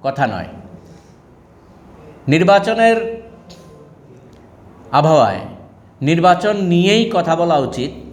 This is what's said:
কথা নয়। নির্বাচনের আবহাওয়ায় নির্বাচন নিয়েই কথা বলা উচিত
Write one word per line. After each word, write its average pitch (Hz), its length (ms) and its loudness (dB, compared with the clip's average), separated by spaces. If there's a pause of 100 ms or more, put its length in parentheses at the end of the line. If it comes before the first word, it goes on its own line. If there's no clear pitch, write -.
কথা 135 260 -2
নয়। 90 180 -8 (1800)
নির্বাচনের 220 920 2 (1700)
আবহাওয়ায় 135 480 2 (640)
নির্বাচন 175 560 2
নিয়েই 185 560 2
কথা 165 220 0
বলা 170 220 0
উচিত 131 340 -4 (220)